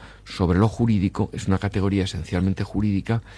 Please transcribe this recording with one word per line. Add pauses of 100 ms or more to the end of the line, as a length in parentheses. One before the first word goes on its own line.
(240)
sobre
lo
jurídico,
es
una
categoría
esencialmente
jurídica, (160)